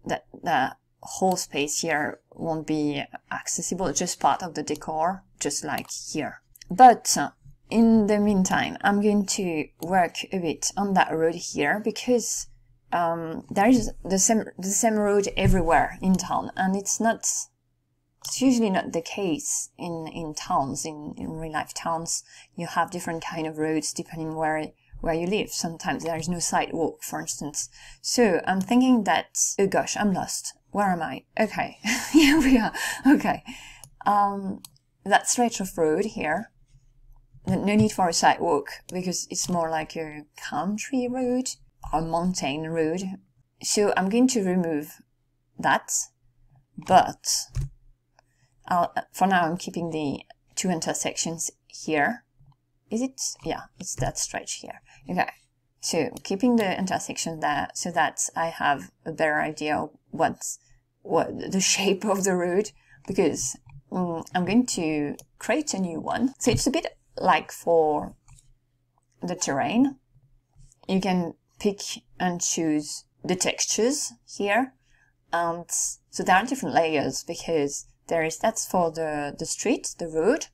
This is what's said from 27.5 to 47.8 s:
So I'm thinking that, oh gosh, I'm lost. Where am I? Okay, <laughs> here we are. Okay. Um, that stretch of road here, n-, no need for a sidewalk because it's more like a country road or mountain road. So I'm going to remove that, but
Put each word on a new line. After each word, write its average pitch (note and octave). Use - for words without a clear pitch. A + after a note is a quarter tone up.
So G#3
I'm F#3+
thinking A#3+
that, -
oh G3
gosh, E3
I'm G3+
lost. -
Where G3
am E3+
I? C3+
Okay, -
<laughs> A#3+
here D4+
we C4
are. A3
Okay. A3
Um, G3+
that G3
stretch A#3+
of F#3+
road E3
here, E3+
n-, F#3
no G#3
need G#3+
for F#3
a E3
sidewalk -
because F3+
it's -
more E3+
like D#3+
a D3+
country G#3+
road B3+
or D#3
mountain E3
road. E3
So G#3
I'm F#3
going A#3+
to A3+
remove E3+
that, D3+
but -